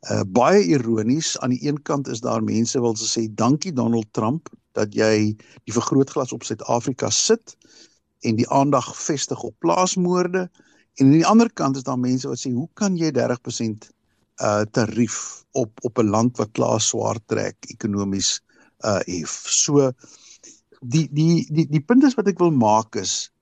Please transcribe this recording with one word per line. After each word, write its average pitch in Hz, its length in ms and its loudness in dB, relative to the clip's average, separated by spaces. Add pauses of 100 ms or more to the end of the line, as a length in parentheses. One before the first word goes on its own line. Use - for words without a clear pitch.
(100)
Uh, 107 120 -2
baie 127 420 4
ironies, 123 720 0
aan 131 120 -2
die 123 160 -2
een 147 160 -4
kant 139 260 -4
is 123 120 -6
daar 113 220 -2
mense 110 380 0
wat 117 180 0
sê, 110 360 -4
"Dankie 135 380 0
Donald 117 400 0
Trump 117 360 -2 (240)
dat 107 220 -2
jy 107 420 2 (280)
die 110 80 -12
vergrootglas 135 600 0
op 123 120 -12
Suid-Afrika 120 680 -4
sit - 460 0 (640)
en 117 160 -2
die 120 120 0
aandag 139 480 0
vestig - 460 -6
op 110 160 -10
plaasmoorde." 180 920 0 (440)
En 135 120 4
aan 135 60 8
die 160 140 4
ander 226 260 6
kant 139 240 -2
is 135 60 -10
daar 127 160 -4
mense 127 300 -2
wat 131 100 -6
sê, 131 140 -6
"Hoe 127 220 -4
kan 190 220 -2
jy 160 140 0
dertig 123 300 -2
persent, 110 500 -8 (500)
uh, 104 300 2
tarief - 840 -2
op, 120 180 -4 (120)
op 123 160 -4
'n 110 120 2
land 117 260 0
wat 107 160 -4
klaar 120 280 0
swaar 110 460 -4
trek 104 340 -4
ekonomies, 101 800 -4 (440)
uh, 101 220 0
hef?" 85 400 -8
So, 143 460 2 (880)
die, 131 320 0
die, 160 400 2
die, 156 160 2
die 151 120 0
punt 254 240 4
is 262 100 4
wat 196 140 0
ek 185 100 -2
wil 175 120 4
maak 110 440 2
is - 480 -6